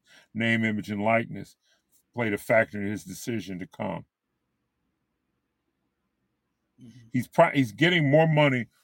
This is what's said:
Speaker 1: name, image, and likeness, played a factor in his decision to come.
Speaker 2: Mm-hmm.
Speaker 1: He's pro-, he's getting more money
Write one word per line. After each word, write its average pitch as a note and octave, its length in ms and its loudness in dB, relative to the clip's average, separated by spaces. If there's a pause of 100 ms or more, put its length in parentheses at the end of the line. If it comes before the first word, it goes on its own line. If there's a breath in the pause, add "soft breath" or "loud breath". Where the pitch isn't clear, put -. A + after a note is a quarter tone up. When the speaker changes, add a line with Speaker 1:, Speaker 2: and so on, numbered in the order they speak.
(340 soft breath)
Speaker 1:
name, A2+ 320 0
image, G#2+ 260 -4
and G#2 120 -4
likeness, A2+ 520 -2 (580)
played A2+ 200 -2
a G2+ 40 0
factor A2 420 0
in G2+ 80 -4
his G2+ 160 -6
decision F#2+ 560 -10
to F2+ 80 -12
come. F#2 380 -10 (2750)
Speaker 2:
Mm-hmm. A#2 320 -20
Speaker 1:
He's B2 140 -2
pro-, - 240 4
he's C3 200 0
getting D3 400 2
more D#3 160 6
money C#3 400 2 (160)